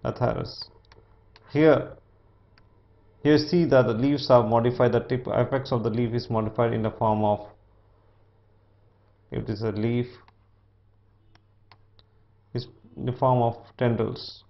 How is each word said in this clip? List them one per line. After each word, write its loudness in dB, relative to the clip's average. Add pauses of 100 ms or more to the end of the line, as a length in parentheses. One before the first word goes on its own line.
Lathyrus. -6 (800)
Here, 4 (1300)
here 6
see 0
that 4
the 0
leaves -2
are 8
modified, 2
the 2
tip -6
apex -2
of -2
the 0
leaf -2
is -6
modified -2
in -4
the -2
form 0
of, 0 (1800)
if -6
it -12
is -8
a -4
leaf, -2 (2500)
is -8 (280)
in -8
the -4
form 2
of 0 (240)
tendrils. -2